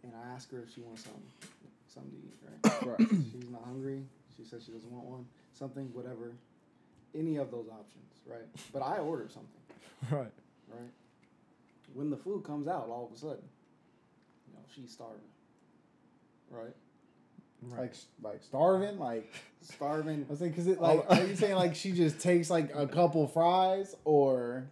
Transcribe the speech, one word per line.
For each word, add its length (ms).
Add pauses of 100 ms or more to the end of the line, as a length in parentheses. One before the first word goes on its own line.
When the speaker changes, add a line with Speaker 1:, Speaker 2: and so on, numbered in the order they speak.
Speaker 1:
And 120
I 180
ask 180
her 120
if 100
she 80
wants 220
something, 180 (640)
something 240
to 60
eat, 260
right? 560
Speaker 2:
Right. 80 (240)
Speaker 1:
She's 180
not 140
hungry. 400 (380)
She 80
said 140
she 80
doesn't 200
want 140
one, 200 (280)
something, 400
whatever, 400 (840)
any 220
of 140
those 160
options, 440 (140)
right? 200 (280)
But 80
I 160
order 320
something. 200 (600)
Speaker 3:
<laughs> 20
Right. 200 (360)
Speaker 1:
Right? 220 (1040)
When 160
the 80
food 260
comes 240
out, 220
all 200
of 60
a 40
sudden, 240 (1040)
you 60
know, 80 (120)
she's 180
starving, 280 (1300)
right? 240 (880)
Speaker 3:
Right. 200
Speaker 2:
Like, 100
s-, 140 (180)
like, 200
starving? 540
Like, 340 (300)
Speaker 1:
Starving. 680
Speaker 2:
I 40
was 80
saying, 140
'cause 120
it, 160
like, 260
Speaker 3:
Oh. 80
Speaker 2:
are 80
you 120
saying, 200
like, 200
she 160
just 280
takes, 300
like, 240
a 140
couple 400
fries, 680 (100)
or? 680